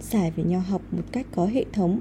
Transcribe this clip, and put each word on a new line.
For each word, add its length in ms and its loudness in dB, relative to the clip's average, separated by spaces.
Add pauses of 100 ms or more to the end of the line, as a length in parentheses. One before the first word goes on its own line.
giải 340 0
về 80 -2
nho 160 2
học 220 0 (100)
một 200 -2
cách 240 -4
có 100 4
hệ 280 2
thống 280 2